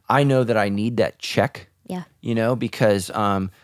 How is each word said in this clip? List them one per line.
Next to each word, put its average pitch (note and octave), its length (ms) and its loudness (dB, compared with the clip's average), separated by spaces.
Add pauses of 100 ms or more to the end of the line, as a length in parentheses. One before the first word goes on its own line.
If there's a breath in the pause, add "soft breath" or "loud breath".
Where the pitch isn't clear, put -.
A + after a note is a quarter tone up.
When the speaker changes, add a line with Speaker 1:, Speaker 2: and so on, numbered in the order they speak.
Speaker 1:
I C3+ 140 4
know C3+ 200 4
that A#2 140 0
I G#2 120 0
need G#2+ 280 -2
that G#2 220 -2
check, - 500 -4 (180)
Speaker 2:
Yeah. F#3 160 -8 (180)
Speaker 1:
you A#2 140 -2
know, A2+ 200 0
because, G#2+ 560 0
um, G2 400 -2 (120 soft breath)